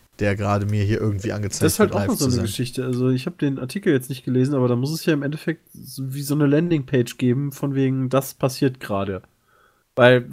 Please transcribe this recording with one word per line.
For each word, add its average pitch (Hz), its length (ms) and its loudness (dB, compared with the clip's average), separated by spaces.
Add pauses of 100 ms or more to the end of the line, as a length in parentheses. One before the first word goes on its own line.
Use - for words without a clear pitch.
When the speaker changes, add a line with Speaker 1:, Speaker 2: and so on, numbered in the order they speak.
(180)
Speaker 1:
Der 101 160 0
gerade 101 300 0
mir 104 180 0
hier 104 160 2
irgendwie 101 340 -2
angezeigt 101 300 -4
Speaker 2:
Das 156 120 4
ist - 40 -6
halt 208 120 4
Speaker 1:
wird, - 60 -4
Speaker 2:
auch - 40 0
Speaker 1:
live 104 80 -2
Speaker 2:
noch 240 60 0
so 165 60 -4
Speaker 1:
zu 147 60 2
Speaker 2:
eine 123 100 2
Speaker 1:
sein. 95 100 0
Speaker 2:
Geschichte. 127 380 -6
Also, 127 260 0
ich 127 160 -2
habe 175 100 -8
den 139 220 0
Artikel 175 340 -2
jetzt 131 160 0
nicht - 160 -10
gelesen, 127 300 2
aber 127 140 2
da 123 80 2
muss 135 160 -2
es 160 120 -8
ja 170 80 2
im 143 100 0
Endeffekt 156 520 -8
so 131 400 -12
wie 143 80 -8
so 143 120 -2
eine 147 120 2
Landingpage 143 720 0
geben, 135 340 0
von 143 220 -4
wegen, 131 340 0
das 135 240 0
passiert 131 480 -2
gerade. 98 420 -4 (720)
Weil, 123 380 8